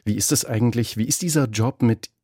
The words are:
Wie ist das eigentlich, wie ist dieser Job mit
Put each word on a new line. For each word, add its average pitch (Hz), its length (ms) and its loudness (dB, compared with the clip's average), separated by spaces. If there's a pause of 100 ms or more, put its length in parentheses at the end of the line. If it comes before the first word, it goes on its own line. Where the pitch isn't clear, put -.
Wie 104 120 0
ist 101 160 0
das 143 120 2
eigentlich, 117 540 0
wie 110 60 0
ist 143 180 -2
dieser 151 240 2
Job 110 380 -2
mit 113 260 2 (140)